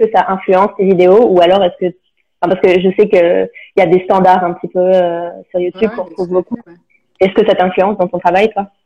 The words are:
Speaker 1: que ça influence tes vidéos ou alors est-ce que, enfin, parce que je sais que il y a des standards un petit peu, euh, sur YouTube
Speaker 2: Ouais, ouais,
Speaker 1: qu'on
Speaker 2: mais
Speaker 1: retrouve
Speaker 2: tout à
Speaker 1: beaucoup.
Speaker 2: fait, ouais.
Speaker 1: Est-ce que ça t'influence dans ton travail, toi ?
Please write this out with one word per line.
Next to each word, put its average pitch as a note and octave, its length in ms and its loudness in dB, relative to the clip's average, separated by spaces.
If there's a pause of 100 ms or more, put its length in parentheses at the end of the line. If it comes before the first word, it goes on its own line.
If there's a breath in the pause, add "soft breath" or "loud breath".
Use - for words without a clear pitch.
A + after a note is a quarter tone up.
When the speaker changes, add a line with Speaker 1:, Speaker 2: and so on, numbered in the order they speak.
Speaker 1:
que A3 60 0
ça F#3 180 0
influence F#3+ 480 0
tes G3 80 0
vidéos F#3 440 4
ou F#3 100 2
alors F#3 240 4
est-ce F3+ 140 -2
que, F3+ 180 -6 (460)
enfin, F3+ 140 -2
parce F#3 60 -8
que F#3 200 2
je F#3 160 0
sais G#3 120 4
que F#3 340 2 (320 loud breath)
il - 40 0
y - 20 4
a F#3 40 2
des F3+ 200 2
standards F#3 380 2
un F3 100 -4
petit F3 160 -12
peu, F#3 100 -6
euh, F3 500 0 (220)
sur F3+ 80 -4
YouTube F3+ 240 -6
Speaker 2:
Ouais, - 60 2
ouais, A3+ 60 -14
Speaker 1:
qu'on F#3 100 -8
Speaker 2:
mais F3 40 -20
Speaker 1:
retrouve F3 180 -10
Speaker 2:
tout F3 40 -8
à F3+ 40 -2
Speaker 1:
beaucoup. F#3 280 -4
Speaker 2:
fait, - 80 -20
ouais. F3 60 -20 (420)
Speaker 1:
Est-ce F#3+ 140 0
que G#3+ 140 2
ça G#3 80 2
t'influence F#3 420 -2
dans F3+ 100 -4
ton F3+ 120 -8
travail, F#3+ 320 0
toi ? G3 200 -10 (140)